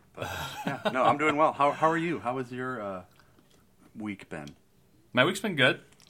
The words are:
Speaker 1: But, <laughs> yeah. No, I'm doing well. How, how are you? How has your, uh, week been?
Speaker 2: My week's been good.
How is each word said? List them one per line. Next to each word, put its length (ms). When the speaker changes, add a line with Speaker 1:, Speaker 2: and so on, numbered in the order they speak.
Speaker 1:
But, 160
<laughs> 180
yeah. 120
No, 100
I'm 160
doing 160
well. 180
How, 200
how 180
are 80
you? 220
How 180
has 140
your, 280
uh, 220
week 300
been? 220
Speaker 2:
My 120
week's 160
been 160
good. 240